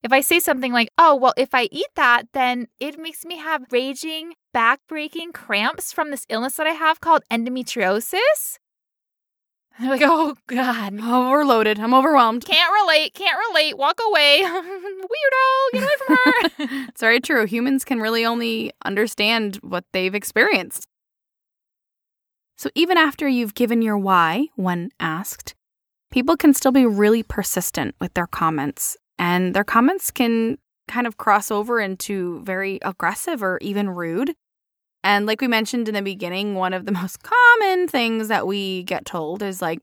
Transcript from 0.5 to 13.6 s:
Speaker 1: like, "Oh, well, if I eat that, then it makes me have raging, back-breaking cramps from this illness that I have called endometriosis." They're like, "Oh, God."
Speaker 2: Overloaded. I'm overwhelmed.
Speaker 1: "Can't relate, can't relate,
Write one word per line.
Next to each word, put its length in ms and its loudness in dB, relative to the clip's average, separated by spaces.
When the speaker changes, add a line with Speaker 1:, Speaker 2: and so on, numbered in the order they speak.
Speaker 1:
like, 240 2
"Oh, 180 8
well, 220 2
if 180 -2
I 160 2
eat 240 -6
that, 280 4
then 340 -2
it 200 -8
makes 260 -14
me 120 -12
have 340 -6
raging, 640 -4
back-breaking 800 -2
cramps 640 -4
from 180 -4
this 180 -10
illness 280 -4
that 100 -2
I 60 0
have 260 0
called 320 2
endometriosis." 1300 -2
They're 100 -4
like, 140 2
"Oh, 320 4
God." 520 -4
Speaker 2:
Overloaded. 800 2
I'm 140 0
overwhelmed. 520 4
Speaker 1:
"Can't 280 2
relate, 400 2
can't 260 -2
relate, 280 0